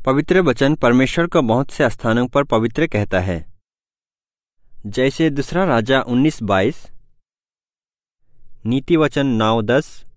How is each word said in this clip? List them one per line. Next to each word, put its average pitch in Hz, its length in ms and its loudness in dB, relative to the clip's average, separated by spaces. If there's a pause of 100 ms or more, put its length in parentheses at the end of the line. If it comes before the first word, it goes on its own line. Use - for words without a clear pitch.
पवित्र 156 400 2
वचन 139 340 2
परमेश्वर 131 520 2
को 170 160 2
बहुत 123 280 0
से 131 200 0
स्थानों 117 360 0
पर 143 180 0
पवित्र 117 420 0
कहता 101 340 -2
है, 90 240 -4 (1400)
जैसे 135 440 0
दूसरा 160 340 -2
राजा 131 380 2
उन्नीस 127 400 0
बाईस, 101 440 0 (1800)
नीति 135 300 0
वचन 147 300 2
नौ 113 360 2
दस 123 420 -2 (120)